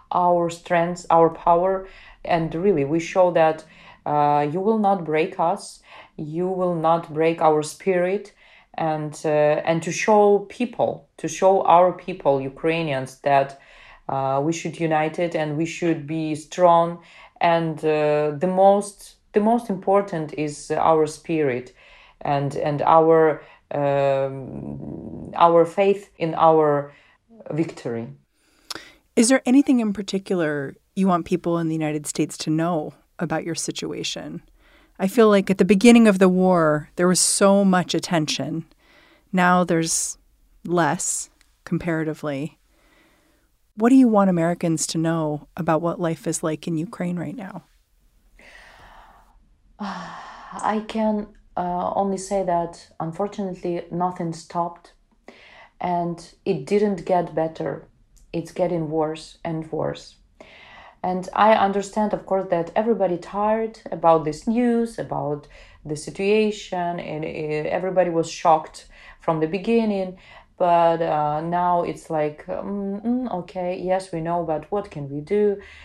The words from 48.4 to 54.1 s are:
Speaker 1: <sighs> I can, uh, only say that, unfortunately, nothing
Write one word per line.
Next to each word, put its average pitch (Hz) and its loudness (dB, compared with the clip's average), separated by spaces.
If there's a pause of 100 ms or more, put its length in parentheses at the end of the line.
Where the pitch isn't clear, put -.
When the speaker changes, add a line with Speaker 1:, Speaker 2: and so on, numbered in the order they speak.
Speaker 1:
<sighs> - -
I 190 -8
can, 214 -2 (280)
uh, 180 -2
only 196 0
say 190 -4
that, 170 -4 (120)
unfortunately, 180 -6
nothing 175 -4